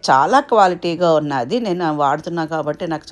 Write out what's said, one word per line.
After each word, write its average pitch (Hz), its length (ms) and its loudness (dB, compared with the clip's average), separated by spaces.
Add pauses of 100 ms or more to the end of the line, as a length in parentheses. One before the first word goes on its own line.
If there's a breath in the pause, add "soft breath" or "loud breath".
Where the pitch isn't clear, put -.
(100)
చాలా 156 300 4
క్వాలిటీగా 175 720 2
ఉన్నది. 147 460 -2
నేను 175 360 -2
వాడుతున్నా 156 480 -2
కాబట్టి 151 420 -6
నాకు 160 260 -6